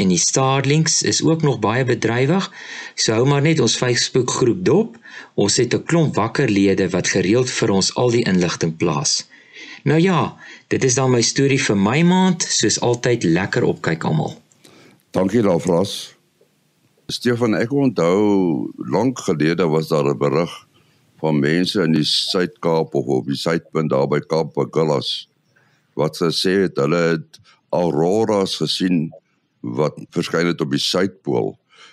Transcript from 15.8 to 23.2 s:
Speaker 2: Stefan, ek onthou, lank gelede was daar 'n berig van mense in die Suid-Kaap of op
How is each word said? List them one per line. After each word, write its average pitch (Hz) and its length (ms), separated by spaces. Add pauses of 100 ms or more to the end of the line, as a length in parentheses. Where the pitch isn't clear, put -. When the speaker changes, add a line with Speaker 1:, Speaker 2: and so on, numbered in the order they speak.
Speaker 2:
Stefan, 120 460
ek 113 180
onthou, 95 1040
lank 110 420
gelede 82 500
was 78 200
daar 73 220
'n 71 80
berig 71 480 (540)
van 78 180
mense 85 440
in 80 100
die 76 120
Suid-Kaap 82 880
of 69 120
op 65 200